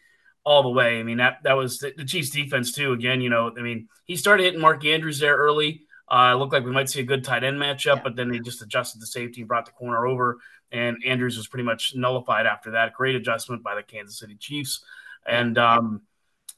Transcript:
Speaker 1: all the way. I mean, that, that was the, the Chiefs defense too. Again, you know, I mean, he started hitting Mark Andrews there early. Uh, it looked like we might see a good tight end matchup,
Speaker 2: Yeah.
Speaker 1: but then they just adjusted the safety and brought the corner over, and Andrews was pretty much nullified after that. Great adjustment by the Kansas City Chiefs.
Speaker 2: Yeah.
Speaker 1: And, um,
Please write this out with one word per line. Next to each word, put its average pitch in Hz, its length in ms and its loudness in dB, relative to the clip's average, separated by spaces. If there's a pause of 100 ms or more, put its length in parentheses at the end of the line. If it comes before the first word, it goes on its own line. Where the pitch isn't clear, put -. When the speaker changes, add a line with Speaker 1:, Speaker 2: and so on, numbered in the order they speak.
(440)
Speaker 1:
all 147 180 6
the 131 80 2
way. 120 300 2
I - 20 -6
mean, 117 140 -4
that, 127 260 2
that 135 140 4
was 131 220 -2
the, 139 180 -8
the 135 80 -12
Chiefs 151 260 -4
defense 139 420 -2
too. 143 200 -2
Again, 123 280 0
you 123 100 0
know, 117 280 0
I 123 40 -8
mean, 117 260 -8 (160)
he 180 120 -8
started 202 280 4
hitting 180 160 0
Mark 156 240 4
Andrews 156 340 0
there 147 180 4
early. 151 460 2 (260)
Uh, 123 260 6
it - 40 0
looked 135 140 -2
like 135 120 2
we 123 60 -6
might 135 180 0
see 139 120 -4
a 123 40 -2
good 131 200 -2
tight 123 180 -2
end 139 160 -2
matchup, 143 380 2
Speaker 2:
Yeah. - 80 -4
Speaker 1:
but 123 100 -4
then 123 140 -4
they 120 100 -4
just 117 240 -12
adjusted 113 400 -6
the 107 40 -14
safety 120 340 -10
and 110 80 -14
brought 117 180 -2
the - 60 -20
corner 120 340 -2
over, 123 320 0 (320)
and 120 340 -4
Andrews 123 320 -2
was 110 120 -10
pretty 123 160 -8
much 117 320 -4
nullified 123 500 0
after 107 260 -4
that. 113 220 0
Great 131 220 0
adjustment 113 480 -6
by 104 100 -6
the 104 80 -8
Kansas 101 380 -16
City 104 160 -20
Chiefs. 143 480 -8 (420)
Speaker 2:
Yeah. 120 140 2
Speaker 1:
And, 117 180 0
um, 117 440 4 (560)